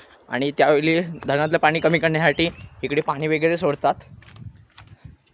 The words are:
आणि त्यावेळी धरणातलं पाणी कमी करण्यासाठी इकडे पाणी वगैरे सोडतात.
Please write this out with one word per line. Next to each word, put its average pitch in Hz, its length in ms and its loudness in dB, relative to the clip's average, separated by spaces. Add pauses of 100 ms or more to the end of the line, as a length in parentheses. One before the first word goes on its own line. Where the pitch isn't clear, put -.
(300)
आणि 131 220 -2
त्यावेळी 151 500 4
धरणातलं 156 560 -2
पाणी 160 220 2
कमी 160 200 2
करण्यासाठी 160 500 0 (340)
इकडे 143 180 -2
पाणी 151 260 -4
वगैरे 160 300 0
सोडतात. 147 360 0 (1400)